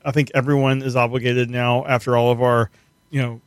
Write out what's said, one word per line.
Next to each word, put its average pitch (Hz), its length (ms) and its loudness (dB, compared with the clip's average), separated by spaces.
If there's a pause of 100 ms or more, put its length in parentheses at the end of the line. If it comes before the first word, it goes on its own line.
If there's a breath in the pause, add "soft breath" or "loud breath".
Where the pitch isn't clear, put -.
I 143 60 -4
think 143 240 0
everyone 135 480 0
is 127 140 -4
obligated 123 520 -2
now 123 380 -2
after 123 280 0
all 120 160 4
of 120 120 0
our, 120 260 2 (400 soft breath)
you 139 140 -4
know, 117 240 -8